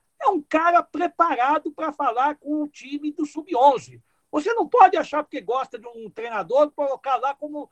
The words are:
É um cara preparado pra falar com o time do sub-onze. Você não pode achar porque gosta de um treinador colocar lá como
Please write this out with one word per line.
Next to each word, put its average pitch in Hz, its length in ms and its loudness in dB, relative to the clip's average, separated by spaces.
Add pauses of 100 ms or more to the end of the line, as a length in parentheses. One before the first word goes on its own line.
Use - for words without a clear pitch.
(200)
É 571 80 2
um 359 140 2
cara 330 400 2
preparado 302 880 0
pra 311 200 -6
falar 277 440 -2
com 302 260 -6
o 294 60 -6
time 294 440 -10
do 320 120 -6
sub-onze. 277 800 0 (280)
Você 302 220 -2
não 415 160 0
pode 392 280 8
achar 294 260 -2
porque 285 180 -12
gosta 240 380 -6
de 220 80 -20
um 226 240 -16
treinador 233 640 -2
colocar 269 440 -4
lá 262 180 -4
como 294 360 -12